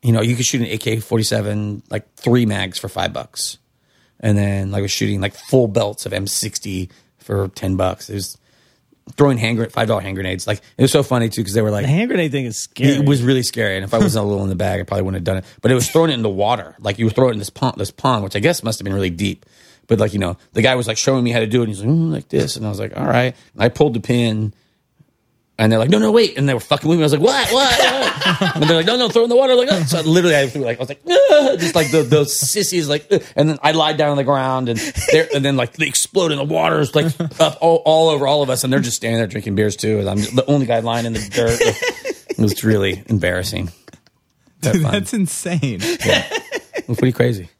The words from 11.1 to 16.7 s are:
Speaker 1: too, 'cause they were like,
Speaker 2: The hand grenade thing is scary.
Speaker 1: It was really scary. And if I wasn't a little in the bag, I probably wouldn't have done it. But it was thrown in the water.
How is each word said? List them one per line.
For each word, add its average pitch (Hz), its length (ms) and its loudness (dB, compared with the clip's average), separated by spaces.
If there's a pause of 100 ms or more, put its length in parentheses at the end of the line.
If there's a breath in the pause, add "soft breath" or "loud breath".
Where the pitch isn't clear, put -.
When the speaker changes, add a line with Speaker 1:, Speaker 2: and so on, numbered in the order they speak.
Speaker 1:
too, 113 140 -4
'cause 98 120 -6
they 110 80 2
were 107 100 0
like, 104 140 -2
Speaker 2:
The 131 40 0
hand 202 180 2
grenade 165 220 -2
thing 139 140 -4
is 117 120 -8
scary. - 380 0
Speaker 1:
It 143 100 0
was 143 160 4
really 127 220 2
scary. 107 320 -2
And 95 100 -4
if 101 80 -4
I 113 60 2
wasn't 110 260 2
a 104 40 0
little 101 160 0
in 95 40 -2
the 95 60 -2
bag, 95 240 -2
I 90 60 -4
probably 98 180 -4
wouldn't 95 200 -4
have - 20 -8
done 95 140 -2
it. 90 60 -8 (160 loud breath)
But 123 120 2
it - 20 4
was 120 160 0
thrown 165 200 4
in 120 120 -2
the 110 80 0
water. 98 480 -2